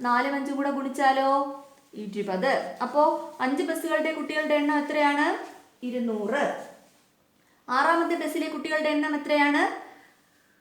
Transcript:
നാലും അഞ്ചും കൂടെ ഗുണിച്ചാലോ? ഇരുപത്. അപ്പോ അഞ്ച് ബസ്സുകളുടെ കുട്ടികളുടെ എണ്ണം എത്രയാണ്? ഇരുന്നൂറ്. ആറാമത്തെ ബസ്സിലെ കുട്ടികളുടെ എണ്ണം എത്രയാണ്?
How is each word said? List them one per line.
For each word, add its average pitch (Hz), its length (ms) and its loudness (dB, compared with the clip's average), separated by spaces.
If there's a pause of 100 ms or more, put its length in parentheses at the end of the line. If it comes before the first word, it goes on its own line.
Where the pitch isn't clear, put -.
നാലും 254 340 0
അഞ്ചും 277 220 -4
കൂടെ 277 140 0
ഗുണിച്ചാലോ? 269 920 0 (300)
ഇരുപത്. 202 880 -2
അപ്പോ 294 580 2
അഞ്ച് 277 220 0
ബസ്സുകളുടെ 320 500 0
കുട്ടികളുടെ 302 420 -2
എണ്ണം 294 300 2
എത്രയാണ്? 294 600 0 (400)
ഇരുന്നൂറ്. 233 840 -2 (1000)
ആറാമത്തെ 320 580 2
ബസ്സിലെ 311 220 -2
കുട്ടികളുടെ 311 400 -2
എണ്ണം 302 280 0
എത്രയാണ്? 294 760 0 (720)